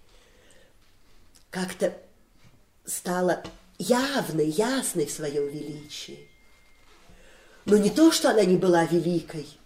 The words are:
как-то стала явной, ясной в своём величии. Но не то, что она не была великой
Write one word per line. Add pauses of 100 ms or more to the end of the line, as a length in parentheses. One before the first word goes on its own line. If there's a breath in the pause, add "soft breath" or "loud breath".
(1500 soft breath)
как-то (880)
стала (380)
явной,
ясной
в
своём
величии. (1400 soft breath)
Но
не
то,
что
она
не
была
великой (180)